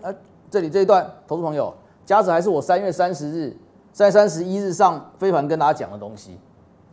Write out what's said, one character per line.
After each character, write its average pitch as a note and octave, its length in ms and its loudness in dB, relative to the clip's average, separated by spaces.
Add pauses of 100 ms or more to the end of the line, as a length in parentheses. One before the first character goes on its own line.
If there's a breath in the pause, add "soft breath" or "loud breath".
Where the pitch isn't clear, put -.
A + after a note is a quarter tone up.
呃， F#3+ 100 -8 (380)
这 G3+ 80 -2
里 E3 100 -2
这 F#3+ 120 0
一 F#3+ 40 2
段， F#3 240 4 (200)
投 D3+ 80 -6
资 F3 60 -6
朋 D#3 120 -4
友， A#2+ 180 -4 (320 soft breath)
嘉 G3+ 160 2
泽 F#3 120 0
还 E3 100 0
是 G3+ 80 -2
我 D3+ 100 0
三 F#3 220 0
月 F#3+ 80 -4
三 F3+ 240 -2
十 D3 160 -8
日， D#3+ 260 -8 (360)
在 G3+ 180 4
三 G#3 180 6
十 D#3+ 140 -6
一 F#3 160 -4
日 G3 140 -4
上 E3 280 2 (200)
非 F#3+ 100 0
凡 D3+ 160 0
跟 D#3+ 100 0
大 D3+ 80 0
家 D3+ 80 4
讲 A2+ 200 -10
的 G#2 40 -12
东 G#2 200 -14
西， F#2 200 -20 (560)